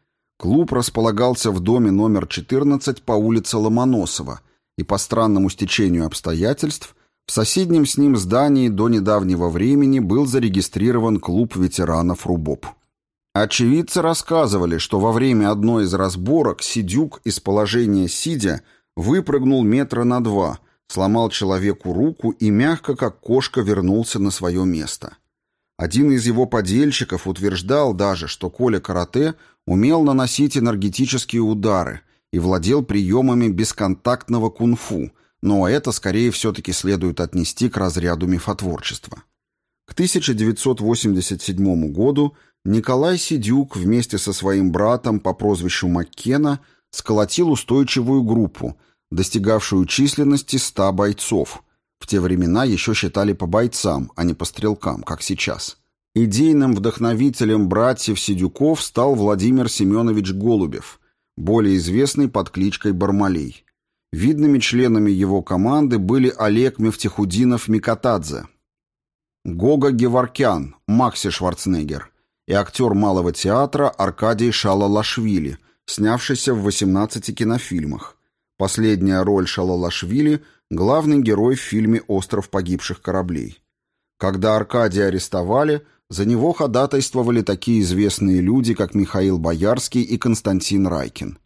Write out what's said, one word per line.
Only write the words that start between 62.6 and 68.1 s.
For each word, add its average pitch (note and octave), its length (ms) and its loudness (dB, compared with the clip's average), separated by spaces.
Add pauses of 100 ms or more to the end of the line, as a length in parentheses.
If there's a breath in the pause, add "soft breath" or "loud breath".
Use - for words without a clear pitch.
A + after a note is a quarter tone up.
Бармалей. F#2+ 720 -2 (480)
Видными C#3+ 480 2
членами A2+ 520 2
его F#2+ 300 2
команды A#2+ 580 2
были B2 380 2
Олег A2+ 420 2
Мифтихудинов A2 880 0
Микотадзе, G2+ 800 -2 (1000)